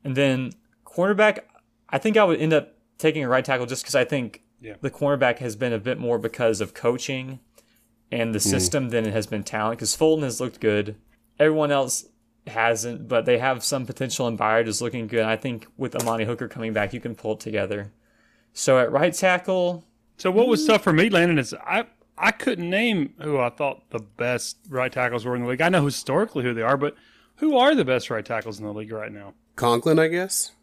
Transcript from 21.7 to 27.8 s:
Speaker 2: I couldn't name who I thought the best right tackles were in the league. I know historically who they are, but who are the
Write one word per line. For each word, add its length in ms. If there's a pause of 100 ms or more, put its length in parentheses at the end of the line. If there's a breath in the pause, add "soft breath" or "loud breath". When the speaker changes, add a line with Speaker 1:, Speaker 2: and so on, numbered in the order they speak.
Speaker 2:
I 120
couldn't 380
name 540
who 160
I 100
thought 400
the 120
best 580 (100)
right 240
tackles 320
were 100
in 100
the 40
league. 140
I 80
know 160
historically 580
who 80
they 80
are, 160
but 180 (420 soft breath)
who 200
are 180
the 120